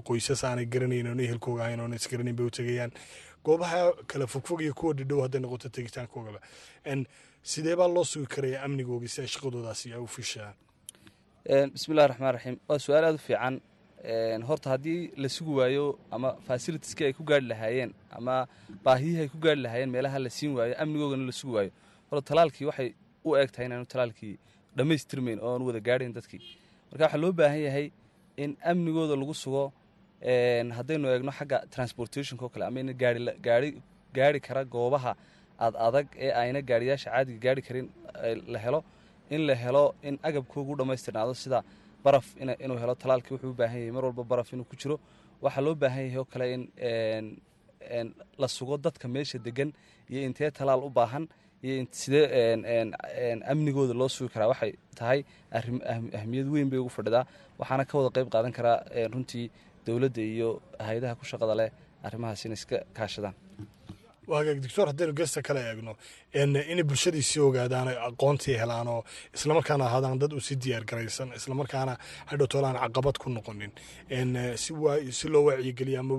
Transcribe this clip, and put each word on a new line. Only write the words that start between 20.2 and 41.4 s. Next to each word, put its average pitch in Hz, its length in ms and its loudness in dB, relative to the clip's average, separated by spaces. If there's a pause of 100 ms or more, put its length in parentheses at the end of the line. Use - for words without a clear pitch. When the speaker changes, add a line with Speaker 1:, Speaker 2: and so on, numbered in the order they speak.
Speaker 2:
siin 147 260 -4
waayo, 120 220 0
amnigoogana 147 480 -2
la 127 60 -6
sugi 131 240 -8
waayo. 98 160 0 (400)
Horta 143 160 -2
talaalkii 151 400 4
waxay 131 220 -4 (360)
u 156 100 4
eg 139 160 6
tahay 123 140 -8
inaanu 123 200 -6
talaalkii 113 500 -4 (400)
dhammaystirmayn 131 640 0
oo 120 160 -2
aan 127 80 -2
wada 120 160 -2
gaadhayn 123 340 2
dadkii. - 280 -14 (500)
Marka 151 140 2
waxaa 151 180 2
loo 180 80 4
baahan 156 320 4
yahay 143 240 0 (500)
in 143 240 -4
amnigooda 165 540 2
lagu 139 180 -2
sugo, 135 380 -2 (500)
een, 123 500 4
haddaynu 135 380 -2
eegno 127 220 0
xagga 135 380 -2
transportation-ka 123 760 -6
oo 120 40 -10
kale, 98 160 -4
ama 123 140 -4
in 131 140 -6
gaari 123 260 2
la, 120 120 -2 (100)
gaari, 123 280 4 (440)
gaari 139 280 4
kara 131 240 -4
goobaha 123 500 0 (440)
ad 113 160 2
adag 123 400 4
ee 131 160 -2
ayna 123 300 0
gaariyaasha 127 500 0
caadiga 123 280 0
gaari 127 220 2
karin, 127 260 -6 (360)
ee, 113 120 0 (120)
la 117 120 -6
helo, 127 240 0 (460)
in 151 180 -2
la 139 80 4
helo 127 480 4
in 139 200 -6
agabkoogu 143 540 -4
dhammaystirnaado 127 560 -2
sida 123 300 -2 (400)